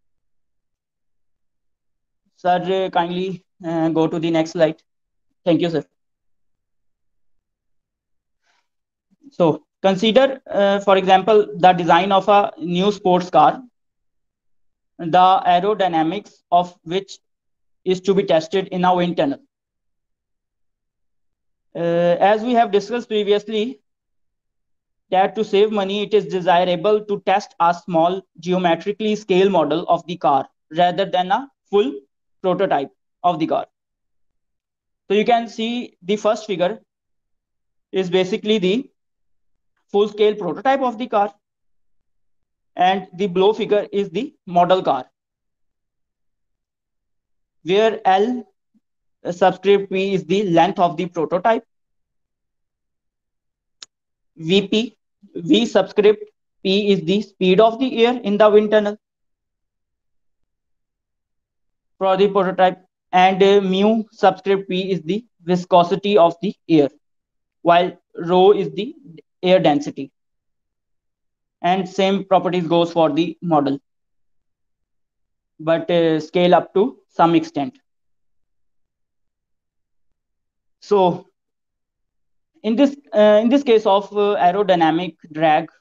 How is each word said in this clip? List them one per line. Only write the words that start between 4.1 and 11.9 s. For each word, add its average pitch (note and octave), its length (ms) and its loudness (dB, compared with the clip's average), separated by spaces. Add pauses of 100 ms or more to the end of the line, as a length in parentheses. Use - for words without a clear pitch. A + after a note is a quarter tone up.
the E3 140 -4
next D#3+ 200 -2
slide. D#3+ 300 -2 (640)
Thank D#3+ 180 0
you, F3 80 -2
sir. D#3 140 -4 (3500)
So E3 340 -2 (160)
consider, A3 680 0
uh, G3+ 300 -2
for G3+ 160 2
example, F#3+ 520 2 (100)
the F3+ 160 6
design F3 400 2